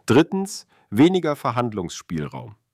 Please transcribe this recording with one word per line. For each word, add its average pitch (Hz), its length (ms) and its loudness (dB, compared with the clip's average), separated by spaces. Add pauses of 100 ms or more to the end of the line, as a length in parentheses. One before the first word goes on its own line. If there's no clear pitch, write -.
Drittens, - 600 0 (240)
weniger 160 460 2
Verhandlungsspielraum. 87 1200 -6 (180)